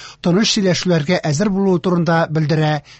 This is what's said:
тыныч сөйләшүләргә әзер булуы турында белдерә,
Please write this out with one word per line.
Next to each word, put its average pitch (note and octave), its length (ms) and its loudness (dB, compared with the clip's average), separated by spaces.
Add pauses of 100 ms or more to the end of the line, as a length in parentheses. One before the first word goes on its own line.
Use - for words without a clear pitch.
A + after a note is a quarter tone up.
(180)
тыныч F#3 380 0
сөйләшүләргә F3+ 680 0
әзер F3+ 320 0
булуы F#3+ 240 2
турында E3+ 480 0
белдерә, D#3 560 0 (180)